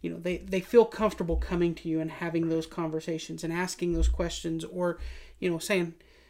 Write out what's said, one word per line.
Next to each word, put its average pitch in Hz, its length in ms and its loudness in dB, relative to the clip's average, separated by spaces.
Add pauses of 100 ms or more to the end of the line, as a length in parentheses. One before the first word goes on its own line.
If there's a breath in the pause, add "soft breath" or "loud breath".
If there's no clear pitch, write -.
you 170 80 -4
know, 170 80 -6
they, 175 200 -4
they 185 220 -2
feel 226 260 8
comfortable 190 520 0
coming 175 380 2
to 165 140 -8
you 160 100 0
and 160 100 -2
having 165 400 -2
those 160 160 0
conversations 160 800 -4
and 165 100 -4
asking 175 400 -2
those 160 140 4
questions 165 560 -2
or, 175 340 -2 (420 loud breath)
you 180 100 0
know, 165 100 0
saying, 175 340 0 (360 soft breath)